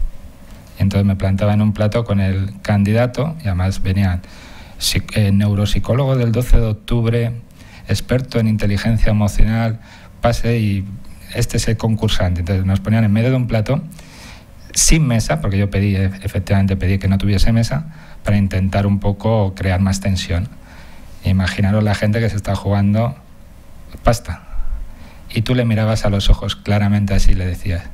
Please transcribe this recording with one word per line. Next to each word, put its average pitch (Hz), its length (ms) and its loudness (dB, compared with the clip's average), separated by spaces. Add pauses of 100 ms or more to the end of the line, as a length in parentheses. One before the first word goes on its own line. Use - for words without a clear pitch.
(800)
Y - 40 -2
entonces 98 220 2
me 98 120 2
plantaba 98 360 0
en 104 80 2
un 107 120 2
plato 107 320 0
con 101 160 0
el 98 420 -2
candidato, 110 800 0
y 107 80 -4
además 92 340 0
venían 95 400 0 (560)
psic-, - 380 -4
eh, 104 160 2
neuropsicólogo 104 840 2
del 117 160 2
doce 123 260 4
de 113 80 4
octubre, 117 680 -2 (540)
experto 123 520 -2
en 110 100 2
inteligencia 107 640 2
emocional, 107 680 2 (420)
pase, 117 360 2
y 98 280 0 (480)
este 117 240 -2
es - 100 0
el 113 80 2
concursante. 98 640 0
Entonces 95 240 -2
nos 98 160 0
ponían 110 240 2
en 101 80 2
medio 113 180 2
de 131 60 2
un 123 100 0
plato, 113 360 -2 (920)
sin 156 340 4
mesa, 117 340 0
porque 98 180 -2
yo 101 100 0
pedí, 98 280 0
e-, 98 80 0 (180)
efectivamente 98 540 0
pedí 92 220 0
que 95 100 0
no 98 100 2
tuviese 101 340 4
mesa, 117 340 0 (360)
para 104 140 2
intentar 98 500 0
un 101 140 2
poco 104 540 0
crear 92 260 0
más 98 200 2
tensión. 92 480 -2 (760)
Imaginaros 98 580 2
la 104 120 0
gente 107 260 0
que 113 100 0
se 95 60 -4
está 98 180 -4
jugando 101 600 0 (840)
pasta. - 400 -2 (880)
Y 113 120 -2
tú 123 120 0
le 123 100 2
mirabas 110 400 0
a 101 60 2
los 101 200 2
ojos - 240 2
claramente 104 600 0
así 95 180 8
y - 20 6
le 92 120 0
decías, 90 360 -4 (120)